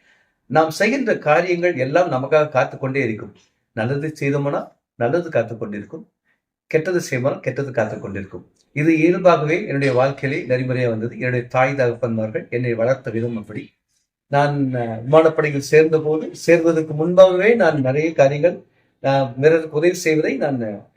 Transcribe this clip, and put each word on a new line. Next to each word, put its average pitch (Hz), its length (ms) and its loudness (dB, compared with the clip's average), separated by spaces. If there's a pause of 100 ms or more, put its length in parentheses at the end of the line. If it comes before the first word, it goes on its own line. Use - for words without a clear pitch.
(460)
நாம் 160 260 0
செய்கின்ற 220 460 -2
காரியங்கள் 175 600 0
எல்லாம் 147 340 0
நமக்காக 143 380 0
காத்து 135 280 -2
கொண்டே 135 260 -4
இருக்கும். 113 320 -6 (360)
நல்லது 143 480 -4
செய்தோம்னா 143 520 -4 (240)
நல்லது 170 340 -2
காத்து 113 280 -4
கொண்டிருக்கும், 104 520 -12 (580)
கெட்டது 170 420 0
செய்வோம்னா 131 300 -2
கெட்டது 131 320 -6
காத்து 110 280 -4
கொண்டிருக்கும். 95 520 -12 (220)
இது 160 240 2
இயல்பாகவே 175 680 2
என்னுடைய 139 260 0
வாழ்க்கையிலே 135 640 -2
நெறிமுறையா 127 340 -2
வந்தது. 113 260 -6
என்னுடைய 123 300 -4
தாய் 131 280 0
தகப்பன்மார்கள் 117 760 -4
என்னை 120 240 -4
வளர்த்த 120 380 -2
விதம் 113 260 -4
அப்படி. 107 320 -14 (580)
நான், 143 460 0
அ, 117 300 -4
விமானப்படையில் 151 580 4
சேர்ந்த 156 380 4
போது, 156 360 -4
சேர்வதற்கு 165 580 2
முன்பாகவே 185 640 6
நான் 160 260 2
நிறைய 147 320 0
காரியங்கள், 147 500 2 (400)
அ, 135 240 2
பிறருக்கு 151 500 2
உதவி 175 160 2
செய்வதை 165 420 0
நான், 143 260 -2
அ, 107 360 -10